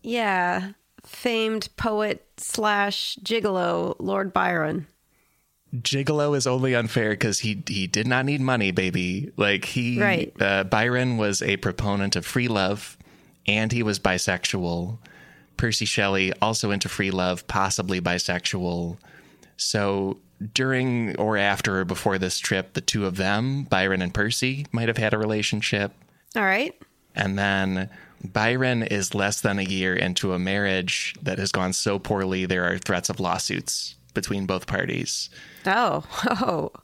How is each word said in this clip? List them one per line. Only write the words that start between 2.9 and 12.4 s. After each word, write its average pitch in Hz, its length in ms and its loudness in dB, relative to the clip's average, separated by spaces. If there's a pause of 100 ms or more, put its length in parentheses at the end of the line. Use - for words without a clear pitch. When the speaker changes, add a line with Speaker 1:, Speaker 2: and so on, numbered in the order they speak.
Speaker 1:
gigolo, 185 720 0
Lord 190 340 -2
Byron. 160 540 0 (880)
Speaker 2:
Gigolo 143 640 2
is 131 100 2
only 131 280 4
unfair 113 420 2
'cause 104 240 0
he, 104 260 -2
he 92 200 -2
did 104 200 0
not 127 180 2
need 143 160 0
money, 123 300 4
baby. 90 680 0
Like, 101 280 2
he, 123 360 -2
Speaker 1:
Right. - 400 2
Speaker 2:
uh, 98 240 4
Byron 120 520 2
was 104 260 0
a 101 160 2
proponent 101 580 0
of 87 80 -2
free 123 240 0